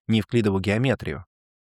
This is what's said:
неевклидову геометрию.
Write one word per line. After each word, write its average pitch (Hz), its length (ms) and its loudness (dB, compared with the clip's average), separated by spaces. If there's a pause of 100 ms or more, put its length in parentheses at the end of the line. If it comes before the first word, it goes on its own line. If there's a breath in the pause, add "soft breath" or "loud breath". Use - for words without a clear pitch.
неевклидову 107 520 2
геометрию. 104 640 -2 (520)